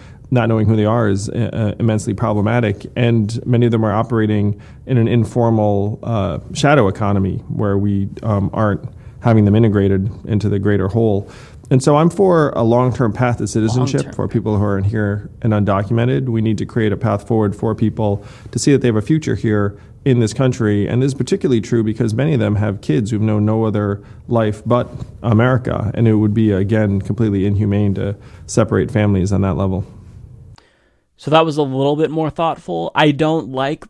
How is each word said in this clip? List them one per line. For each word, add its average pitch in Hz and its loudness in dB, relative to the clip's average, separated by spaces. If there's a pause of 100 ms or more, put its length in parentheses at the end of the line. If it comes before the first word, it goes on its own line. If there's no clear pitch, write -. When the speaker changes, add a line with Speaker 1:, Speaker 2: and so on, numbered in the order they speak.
(320)
Speaker 1:
not 117 2
knowing 110 2
who 110 2
they 104 2
are 113 2
is, 98 -2
uh, 107 -4
immensely 107 -2
problematic. 107 -2
And 117 0
many 120 2
of 113 0
them 110 2
are 104 0
operating 107 0 (280)
in 127 0
an 113 4
informal, 107 0
uh, 95 -4 (140)
shadow 139 4
economy 98 -2
where 101 -2
we, 101 -2 (140)
um, 101 0
aren't 104 0 (300)
having 110 4
them 101 4
integrated 98 2 (160)
into 104 -2
the 101 0
greater 98 0
whole. 104 0 (400)
And 131 4
so 147 4
I'm 160 4
for 175 2
a 110 -2
long-term 120 2
path 123 0
to 107 -4
citizenship 123 0
Speaker 2:
Long-term. - -8
Speaker 1:
for 101 -4
people 107 -2
who 101 2
are 101 0
in 95 -2
here 104 -2 (120)
and 110 0
undocumented. 113 0
We 113 -2
need 110 0
to - -6
create 110 0
a 98 -2
path 104 -2
forward 107 0
for 110 -4
people 107 -2 (260)
to - -4
see 147 4
that 131 4
they 127 2
have 107 2
a 104 0
future 151 0
here 104 -2 (240)
in 123 2
this 110 0
country. 110 0
And 123 0
this 139 2
is 131 -2
particularly 135 0
true 117 0
because 110 -2
many 143 0
of 117 2
them 104 0
have 104 -2
kids 139 -2
who've 107 -2
known 107 0
no 110 2
other 104 -2 (240)
life 110 0
but 120 0 (340)
America. 117 2
And 117 2
it 110 4
would 107 2
be, 110 2
again, 101 0
completely 101 -2
inhumane 101 0
to 98 -6 (300)
separate 104 0
families 101 2
on 95 2
that 95 0
level. 92 -2 (1300)
Speaker 2:
So - -8
that 160 4
was 151 -2
a 151 2
little 135 0
bit 147 0
more 160 -4
thoughtful. 165 -6
I 151 4
don't 151 0
like 135 -6